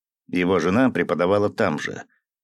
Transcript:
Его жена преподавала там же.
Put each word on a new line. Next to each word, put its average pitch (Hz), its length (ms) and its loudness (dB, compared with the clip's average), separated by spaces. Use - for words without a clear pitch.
Его 90 320 0
жена 98 320 2
преподавала 90 600 0
там 87 280 -2
же. - 240 -10